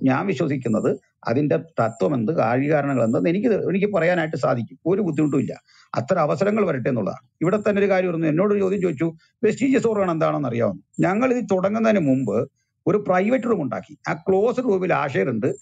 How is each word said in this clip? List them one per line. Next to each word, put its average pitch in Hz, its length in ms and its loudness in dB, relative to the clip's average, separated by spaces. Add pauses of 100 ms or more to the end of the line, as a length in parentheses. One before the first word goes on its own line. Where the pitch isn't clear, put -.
ഞാൻ 131 240 2
വിശ്വസിക്കുന്നത്, 139 640 -2 (380)
അതിന്റെ 147 280 0 (240)
തത്വം 147 340 0
എന്ത്, 120 180 0
കാര്യകാരണങ്ങൾ 139 720 0
എന്തെന്ന് 160 260 0
എനിക്ക്, 208 180 0 (220)
എനിക്ക് 196 240 0
പറയാനായിട്ട് 160 500 0
സാധിക്കും. 120 420 -2
ഒരു 196 140 0
ബുദ്ധിമുട്ടും 151 440 0
ഇല്ല. - 80 -8 (400)
അത്തരം 127 280 -2
അവസരങ്ങൾ 196 460 0
വരട്ടെ 139 220 -2
എന്നുള്ളതാണ്. 110 360 -4 (180)
ഇവിടെ 196 180 2
തന്നെ 202 220 0
ഒരു 202 100 2
കാര്യം 185 200 2
പറഞ്ഞു, 160 200 0
എന്നോട് 196 220 2
ഒരു 202 60 0
ചോദ്യം 190 200 0
ചോദിച്ചു, 165 280 -2 (360)
വെസ്റ്റീജിയസ് 233 480 2
ഓർഗൻ 196 180 0
എന്താണെന്ന് 156 380 0
അറിയാവുന്ന 110 340 -2 (240)
ഞങ്ങൾ 220 280 2
ഇത് 247 80 -2 (100)
തുടങ്ങുന്നതിന് 208 580 2
മുമ്പ് 131 260 0 (500)
ഒരു 185 120 2 (100)
പ്രൈവറ്റ് 214 420 2
റൂം 190 120 0
ഉണ്ടാക്കി. 107 320 -8 (140)
ആ 165 40 -2 (140)
ക്ലോസ്ഡ് 214 380 2
റൂമിൽ 185 300 0
ആഷേർ 147 400 -2
ഉണ്ട്, 110 140 -2 (140)